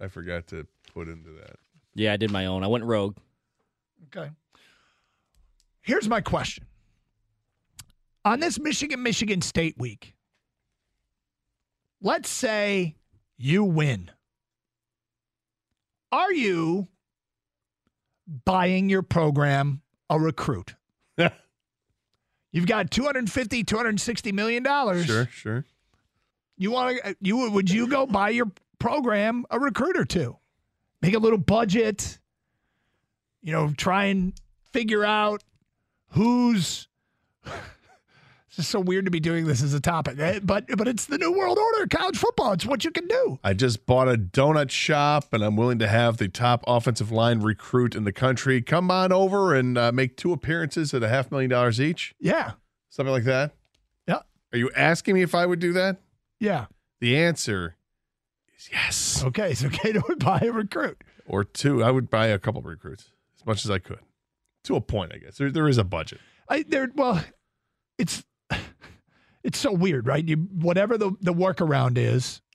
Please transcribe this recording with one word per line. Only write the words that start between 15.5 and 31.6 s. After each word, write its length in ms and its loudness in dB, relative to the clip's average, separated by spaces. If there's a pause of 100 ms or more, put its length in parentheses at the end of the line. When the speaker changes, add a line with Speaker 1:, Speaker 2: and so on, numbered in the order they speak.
Speaker 3:
Are 220 2
you 560 0 (1600)
buying 420 2
your 140 2
program 800 0 (260)
a 100 2
recruit? 640 -4
Speaker 1:
<laughs> 40 -20 (1700)
Speaker 3:
You've 160 0
got 240 0
two 100 0
hundred 260 -2
fifty, 360 -2
two 120 -2
hundred 220 0
sixty 320 -4
million 320 -2
dollars. 440 0
Speaker 1:
Sure, 260 0
sure. 320 -6 (920)
Speaker 3:
You 140 -2
wanna, 240 0 (260)
you, 300 0
would 180 2
you 200 2
go 180 0
buy 220 2
your 180 2 (320)
program 720 0
a 80 -2
recruit 380 0
or 80 2
two? 320 -2 (680)
Make 120 4
a 40 2
little 180 4
budget, 840 2 (1200)